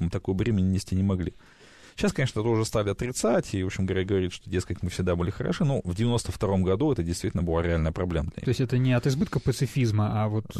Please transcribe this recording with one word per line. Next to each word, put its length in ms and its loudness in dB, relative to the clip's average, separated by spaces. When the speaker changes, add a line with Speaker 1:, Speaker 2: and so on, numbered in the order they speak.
Speaker 1:
такое 260 -2
бремя 240 2
нести 340 0
не 80 2
могли. 320 0
Щас, 160 0
конечно, 280 -2
это 80 0
уже 160 2
стали 260 0
отрицать, 640 -2
и, 80 0
в 40 -2
общем 200 -2
говоря, 180 0
говорит, 280 0
что, 180 -16
дескать, 320 -4
мы 80 -2
всегда 260 0
были 140 0
хороши, 340 -2
но 200 2
в 100 -4
девяносто 380 0
втором 300 2
году 300 2
это 100 0
действительно 400 -2
была 200 2
реальная 300 2
проблема 380 -2
для 100 -12
них. 40 -10
Speaker 2:
То 60 0
есть 100 0
это 180 0
не 140 4
от 140 2
избытка 340 0
пацифизма, 840 0
а 40 0
вот 160 -2